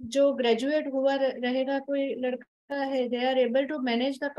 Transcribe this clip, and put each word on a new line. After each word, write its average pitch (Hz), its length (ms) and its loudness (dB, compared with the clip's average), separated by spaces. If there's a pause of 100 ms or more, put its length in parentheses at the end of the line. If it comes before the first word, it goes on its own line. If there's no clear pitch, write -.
जो 269 320 2
graduate 254 540 2
हुआ 269 280 2
र-, 262 260 0
रहेगा 262 380 0
कोई 277 360 -2
लड़का 254 600 -6
है, 269 340 -2
they 240 120 -2
are 254 260 2
able 269 240 0
to 302 80 -4
manage 254 440 -2
the 285 160 -2